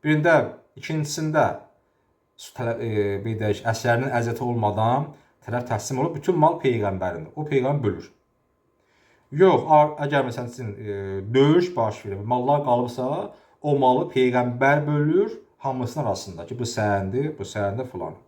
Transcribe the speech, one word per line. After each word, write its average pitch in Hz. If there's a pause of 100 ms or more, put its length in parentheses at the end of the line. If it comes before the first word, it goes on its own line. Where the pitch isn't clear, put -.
Birində, 151 (420)
ikincisində 156 (920)
su -
tələb, 117
e, 104
bir 113
deyək, 104
əsgərinin 123
əziyyəti 117
olmadan 117 (340)
tərəf 120
təslim 127
olub, 165
bütün 170
mal 165
peyğəmbərindir. 95
O 151
peyğəmbər 143
bölür. 95 (1300)
Yox, 170
ar-, 151 (100)
əgər 139
məsələn 120
sizin, 120
e, 104 (400)
döyüş 156
baş 110
verir, 101
mallar 127
qalıbsa, 127 (260)
o 147
malı 127
peyğəmbər 127
bölür 156 (220)
hamısının 127
arasında 92
ki, 117
bu 123
səndir, 107
bu 98
səndir 104
filan. 80 (140)